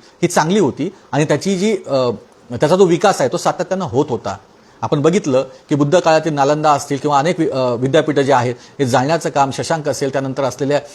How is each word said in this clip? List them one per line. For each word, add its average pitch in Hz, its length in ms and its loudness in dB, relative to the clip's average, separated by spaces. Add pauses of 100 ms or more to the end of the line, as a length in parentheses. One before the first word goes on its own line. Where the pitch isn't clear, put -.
(220)
ही 175 60 0
चांगली 170 320 2
होती 151 340 -2 (180)
आणि 147 140 0
त्याची 156 320 0
जी, 208 200 0 (100)
अ, 131 240 0 (400)
त्याचा 151 240 2
जो 190 100 6
विकास 175 360 2
आहे 131 100 2
तो 175 60 -4
सातत्यानं 185 480 -2
होत 131 240 0
होता. 101 280 -6 (440)
आपण 151 200 -2
बघितलं 151 440 2 (240)
की 151 60 2
बुद्ध 147 240 2
काळातील 160 340 2
नालंदा 147 380 2
असतील 143 260 -2
किंवा 143 220 0
अनेक 160 200 -2
वि-, 160 120 0
अ, 127 240 -2
विद्यापीठं 139 460 0
जे 135 120 2
आहेत 123 220 0 (240)
हे 143 60 0
जाळण्याचं 139 440 0
काम 139 220 0
शशांक 151 380 -4
असेल, 135 220 -4
त्यानंतर 135 320 -4
असलेल्या 135 380 -2 (140)